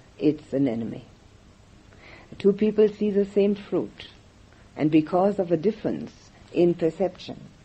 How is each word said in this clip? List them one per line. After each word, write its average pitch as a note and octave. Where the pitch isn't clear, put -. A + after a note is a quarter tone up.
it's -
an C#3
enemy. A2+
Two G3
people G#3
see G#3
the G3+
same G3+
fruit, D#3+
and D3+
because F3+
of F3+
a E3+
difference D3+
in F3
perception, F3